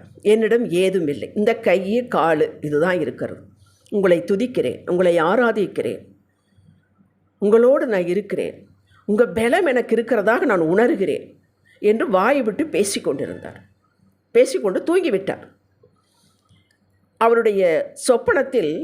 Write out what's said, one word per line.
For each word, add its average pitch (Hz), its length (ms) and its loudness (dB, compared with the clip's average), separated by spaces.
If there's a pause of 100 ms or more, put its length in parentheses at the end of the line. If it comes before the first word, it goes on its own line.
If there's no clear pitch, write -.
(200)
"என்னிடம் 220 500 2
ஏதும் 180 380 0
இல்லை, 117 260 -6
இந்த 208 240 0
கை, 190 220 2 (280)
காலு 156 380 0 (140)
இதுதான் 151 400 0
இருக்கிறது. 123 400 -8 (520)
உங்களை 190 280 2
துதிக்கிறேன், 196 680 -2
உங்களை 180 320 2
ஆராதிக்கிறேன், 190 800 0 (1400)
உங்களோடு 240 440 4
நான் 190 200 -2
இருக்கிறேன், 180 500 -6 (520)
உங்க 214 200 2
பலம் 240 380 0
எனக்கு 240 300 0
இருக்கிறதாக 226 480 0
நான் 190 240 2
உணர்கிறேன்" 196 580 0 (560)
என்று 220 260 2
வாய் 233 340 2
விட்டு 214 240 -2
பேசிக்கொண்டிருந்தார். 135 920 -4 (760)
பேசிக்கொண்டு 226 480 2
தூங்கிவிட்டார். 320 640 -2 (1800)
அவருடைய 220 420 4 (380)
சொப்பனத்தில் 247 720 0 (120)